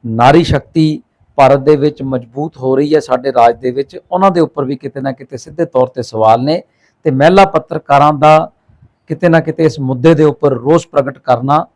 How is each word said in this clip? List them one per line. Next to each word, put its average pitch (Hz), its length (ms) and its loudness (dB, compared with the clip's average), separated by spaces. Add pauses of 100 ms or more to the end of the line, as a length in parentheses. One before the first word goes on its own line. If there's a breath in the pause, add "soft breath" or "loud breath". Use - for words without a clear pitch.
ਨਾਰੀ 120 400 2
ਸ਼ਕਤੀ 156 580 -2 (360)
ਭਾਰਤ 139 220 4
ਦੇ 147 160 2
ਵਿੱਚ 147 280 -4
ਮਜ਼ਬੂਤ 131 540 -10
ਹੋ 131 180 -2
ਰਹੀ 147 200 -2
ਹੈ 151 40 2
ਸਾਡੇ 127 340 -4
ਰਾਜ 117 220 2
ਦੇ 127 160 -6
ਵਿੱਚ, 139 280 -10 (120)
ਉਹਨਾਂ 185 200 0
ਦੇ 175 80 -2
ਉੱਪਰ 147 240 -4
ਵੀ 131 120 -6
ਕਿਤੇ 135 260 -12
ਨਾ 139 100 -6
ਕਿਤੇ 131 260 -16
ਸਿੱਧੇ 160 280 -8
ਤੌਰ 127 220 0
ਤੇ 127 160 -12
ਸਵਾਲ 113 400 0
ਨੇ। 160 180 -4 (440)
ਤੇ 151 60 0
ਮਹਿਲਾ 170 360 4
ਪੱਤਰਕਾਰਾਂ 151 680 0
ਦਾ 156 360 2 (580)
ਕਿਤੇ 165 200 -2
ਨਾ 160 100 2
ਕਿਤੇ 160 260 -4
ਇਸ 147 160 -2
ਮੁੱਦੇ 131 340 0
ਦੇ 151 80 0
ਉੱਪਰ 143 360 0
ਰੋਸ 156 280 0
ਪ੍ਰਗਟ 135 320 -4
ਕਰਨਾ 135 460 -2 (100)